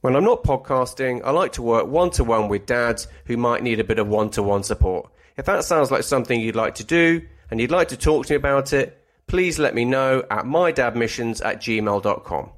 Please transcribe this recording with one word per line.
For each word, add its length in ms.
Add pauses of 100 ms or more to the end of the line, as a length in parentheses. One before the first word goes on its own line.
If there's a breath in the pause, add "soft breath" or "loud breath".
When 140
I'm 80
not 200
podcasting, 800
I 60
like 240
to 80
work 260
one-to-one 600
with 180
dads 420 (180 loud breath)
who 120
might 240
need 180
a 40
bit 160
of 80
one-to-one 560
support. 480 (260 soft breath)
If 80
that 180
sounds 280
like 120
something 380
you'd 140
like 200
to 80
do 380 (300 soft breath)
and 100
you'd 80
like 200
to 80
talk 280
to 80
me 40
about 360
it, 260 (280)
please 320
let 160
me 100
know 460
at 160
my 240
dad 240
missions 460
at 200
gmail 400
dot 220
com. 340